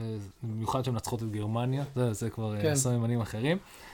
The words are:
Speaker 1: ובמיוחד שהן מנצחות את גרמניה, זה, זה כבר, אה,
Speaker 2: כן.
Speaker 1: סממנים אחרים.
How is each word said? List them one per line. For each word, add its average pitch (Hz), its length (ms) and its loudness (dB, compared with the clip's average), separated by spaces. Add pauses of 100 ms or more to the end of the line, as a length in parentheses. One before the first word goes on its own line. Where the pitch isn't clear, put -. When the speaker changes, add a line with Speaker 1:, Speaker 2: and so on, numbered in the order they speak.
(420)
Speaker 1:
ובמיוחד 110 420 0
שהן 127 100 2
מנצחות 113 280 -2
את 110 80 -2
גרמניה, 117 540 0 (100)
זה, 123 180 4
זה 110 180 -2
כבר, 107 260 -2
אה, 104 60 0
Speaker 2:
כן. 156 120 4
Speaker 1:
סממנים 120 460 4
אחרים. 123 380 0 (360)